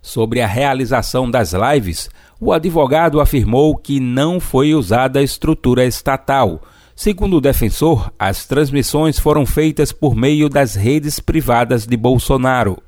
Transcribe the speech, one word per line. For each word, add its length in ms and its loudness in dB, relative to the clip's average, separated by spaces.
Sobre 380 -2
a 40 0
realização 840 -2
das 240 0
lives, 560 -2
o 140 0
advogado 720 2
afirmou 520 2
que 240 -4
não 400 0
foi 360 2
usada 440 0
a 40 2
estrutura 640 0
estatal. 760 -2
Segundo 440 0
o 20 4
defensor, 760 0
as 260 -4
transmissões 720 0
foram 280 2
feitas 460 0
por 220 0
meio 360 2
das 240 0
redes 460 -2
privadas 680 0
de 100 0
Bolsonaro. 920 0